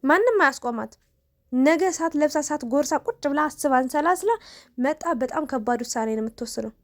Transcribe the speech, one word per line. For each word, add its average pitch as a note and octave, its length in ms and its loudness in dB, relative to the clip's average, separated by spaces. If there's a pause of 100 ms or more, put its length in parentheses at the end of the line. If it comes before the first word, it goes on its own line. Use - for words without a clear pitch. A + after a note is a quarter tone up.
ማንም G4+ 360 4
አያስቆማት። A#3+ 520 -2 (600)
ነገ C#4+ 380 4
ሳት E4 240 -4
ለብሳ፣ D4+ 280 0
ሳት D4 220 -4
ጎርሳ፣ C4+ 280 0 (100)
ቁጭ - 200 -6
ብላ C#4+ 200 0
አስባ D4 320 -2
አንሰላስላ D4+ 560 2 (480)
መጣ። C#4 240 -2 (120)
በጣም B3+ 320 -4
ከባድ A#3+ 340 -2
ውሳኔ A#3 280 -4
ነው A3 140 -2
የምትወስነው። A3 500 -8 (120)